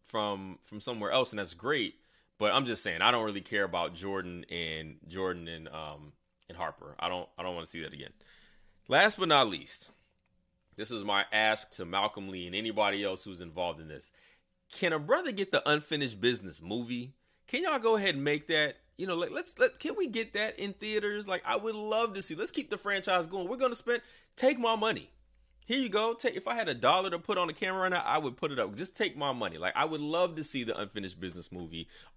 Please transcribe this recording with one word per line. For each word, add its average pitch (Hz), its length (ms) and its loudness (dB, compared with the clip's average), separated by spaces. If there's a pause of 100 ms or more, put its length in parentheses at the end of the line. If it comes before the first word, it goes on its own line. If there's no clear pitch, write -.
from, 101 580 -2
from 104 160 -12
somewhere 107 300 -4
else, 123 220 4
and 104 80 -4
that's 85 160 -6
great. 113 400 -2 (420)
But 104 140 4
I'm 131 160 4
just 110 160 -2
saying, 85 180 0
I 107 80 8
don't 117 160 4
really 101 160 -2
care 101 220 0
about 85 320 0
Jordan 90 560 -6
and, 80 460 -6 (100)
Jordan 87 400 -4
and, 80 220 -10
um, 76 440 -10 (340)
and - 80 -14
Harper. 76 440 -8
I 87 100 0
don't, 90 180 -4 (120)
I - 20 -6
don't 90 140 -4
wanna 82 100 -8
see 82 160 -12
that 76 120 -10
again. 69 200 -14 (760)
Last 185 300 4
but 185 100 0
not 139 220 6
least, - 400 -10 (840)
this 107 160 -8
is 107 120 -6
my 101 280 4
ask 110 400 4
to - 140 -8
Malcolm 98 440 0
Lee 90 160 -8
and 90 100 -6
anybody 101 480 2
else 95 200 0
who's 90 180 -12
involved 85 400 -4
in 80 60 -14
this. 71 240 -16 (600)
Can 170 220 0
a 156 60 0
brother 262 320 0
get 196 200 -4
the 143 160 2
Unfinished 147 540 0
Business 98 400 0
movie? 120 540 -6 (320)
Can 285 160 -2
y'all 311 160 2
go 226 160 4
ahead 196 180 2
and 139 100 -2
make 147 240 2
that? 151 300 2 (200)
You 185 100 -4
know, 180 80 0
like, 170 160 -2
let's, 339 280 -6
let, 254 180 4
can - 180 -4
we 381 120 0
get 226 260 -4
that 208 240 -2
in 196 160 -4
theaters? 208 540 -2
Like, 185 180 0
I 226 120 2
would 214 180 -2
love 214 380 0
to 190 80 -6
see. 160 120 -6
Let's 165 180 -4
keep - 180 -4
the 208 80 -2
franchise 185 500 0
going. 180 200 -4
We're 247 100 -4
gonna 247 180 2
spend, 240 260 0 (340)
take 254 220 4
my 226 180 4
money. 208 360 0 (540)
Here 254 140 0
you 247 100 0
go. 214 240 2
Take, 233 220 -2
if - 120 -6
I 233 80 0
had 214 140 0
a 139 40 0
dollar 156 360 4
to 170 100 -2
put 202 180 -2
on 180 100 4
the 160 60 -4
camera 190 280 0
right 185 100 2
now, 180 140 2
I 139 120 4
would 135 200 0
put 151 140 -2
it 131 80 -2
up. 104 160 0
Just 156 200 -8
take 160 220 -2
my 143 140 0
money. 101 260 -2
Like, 87 180 0
I 135 80 4
would 156 180 -2
love 165 360 2
to 156 60 -6
see 127 200 -4
the 110 160 -2
Unfinished 95 400 -6
Business 87 320 -8
movie, 82 360 -10 (300)